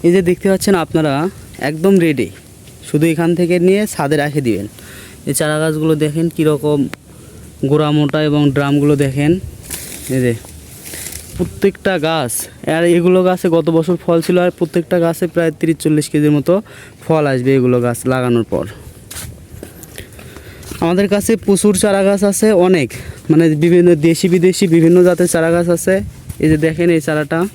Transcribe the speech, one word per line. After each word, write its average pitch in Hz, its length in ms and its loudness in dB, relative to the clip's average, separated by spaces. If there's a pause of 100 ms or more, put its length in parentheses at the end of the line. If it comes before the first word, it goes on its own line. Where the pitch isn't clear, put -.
এই 175 80 6
যে 190 160 4
দেখতে 180 220 -2
পাচ্ছেন 190 240 2 (100)
আপনারা, 156 280 0 (560)
একদম 165 240 2 (120)
রেডি, 131 220 0 (640)
শুধু 156 240 0
এখান 165 160 0 (100)
থেকে 175 160 0 (120)
নিয়ে 196 140 2 (120)
ছাদে 147 280 -2
রেখে 147 260 -2
দিবেন। 101 200 -2 (600)
এই 139 100 -4
চারা 151 220 -2
গাছগুলো 160 320 0 (100)
দেখেন 156 220 -2 (100)
কীরকম 151 440 0 (920)
গোড়া 151 280 2
মোটা 147 220 0 (100)
এবং 147 120 0 (140)
ড্রামগুলো 143 380 2 (100)
দেখেন। 143 280 0 (840)
এই 131 80 0
যে 117 80 2 (1040)
প্রত্যেকটা 190 560 -4 (140)
গাছ, 156 260 -4 (420)
আর 165 80 0 (140)
এগুলো 180 300 4
গাছে 185 280 -2
গত 160 120 0 (100)
বছর 165 260 0
ফল 170 220 2
ছিল, 180 200 0
আর 175 140 0
প্রত্যেকটা 175 460 -2
গাছে 165 280 -2
প্রায় 165 260 0
তিরিশ 160 240 2
চল্লিশ 151 280 0
কেজির 147 260 2
মতো 156 160 0 (500)
ফল 160 280 0
আসবে 131 260 0
এগুলো 123 280 2
গাছ 120 140 -2 (120)
লাগানোর 123 400 0
পর। 76 140 -2 (2250)
আমাদের 180 300 0
কাছে - 180 0 (140)
প্রচুর 202 280 2 (100)
চারা 196 260 2
গাছ 202 120 0 (100)
আছে, 214 160 0 (200)
অনেক, 160 220 2 (420)
মানে 160 140 6 (180)
বিভিন্ন 175 260 4 (180)
দেশি 165 260 0
বিদেশি 185 320 2 (100)
বিভিন্ন 170 220 6 (100)
জাতের 180 260 0
চারা 165 220 0
গাছ 170 120 0 (100)
আছে। 190 180 0 (480)
এই 156 80 2
যে 156 140 2
দেখেন 160 300 0
এই 160 120 0
চারাটা 151 320 -2 (160)